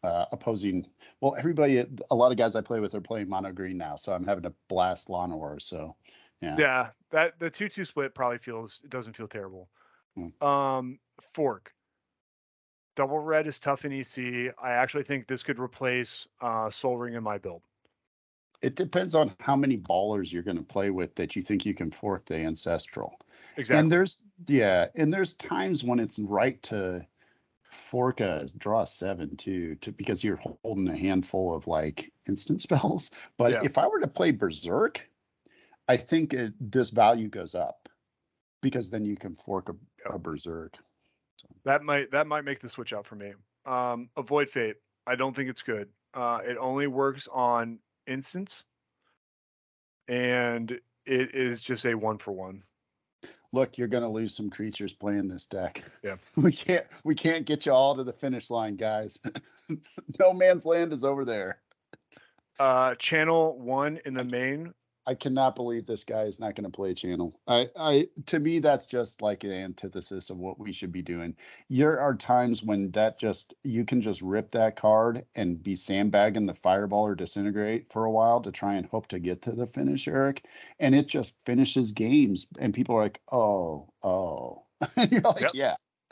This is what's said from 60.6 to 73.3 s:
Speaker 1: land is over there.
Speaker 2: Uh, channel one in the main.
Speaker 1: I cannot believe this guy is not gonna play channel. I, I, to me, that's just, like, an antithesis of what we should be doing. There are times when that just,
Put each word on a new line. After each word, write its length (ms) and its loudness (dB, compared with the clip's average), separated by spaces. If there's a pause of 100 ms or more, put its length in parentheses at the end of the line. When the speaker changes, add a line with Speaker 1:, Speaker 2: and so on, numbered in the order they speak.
Speaker 1:
land 260 4
is 140 -2
over 180 2
there. 380 -4 (960)
Speaker 2:
Uh, 360 4
channel 640 2
one 480 -2
in 80 -8
the 120 -2
main. 480 -4 (340)
Speaker 1:
I 80 -2
cannot 400 2
believe 300 -4
this 180 -6
guy 200 -2
is 160 -6
not 160 -6
gonna 140 -8
play 240 -4
channel. 540 -4
I, 220 4 (100)
I, 280 4 (200)
to 120 2
me, 200 2
that's 260 4
just, 360 -4
like, 240 -2
an 80 -4
antithesis 760 -10
of 80 -10
what 220 -10
we 140 -10
should 180 -8
be 100 -6
doing. 340 -6 (340)
There 300 6
are 140 2
times 480 2
when 300 0
that 260 2
just, 360 -4 (100)